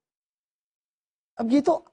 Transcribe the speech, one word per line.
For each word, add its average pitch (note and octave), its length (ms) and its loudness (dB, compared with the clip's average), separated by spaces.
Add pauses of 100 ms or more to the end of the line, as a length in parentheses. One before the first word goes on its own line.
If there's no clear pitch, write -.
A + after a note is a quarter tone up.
(1400)
اب A#3 160 -4
یہ C#4+ 140 4
تو E4+ 80 2 (180)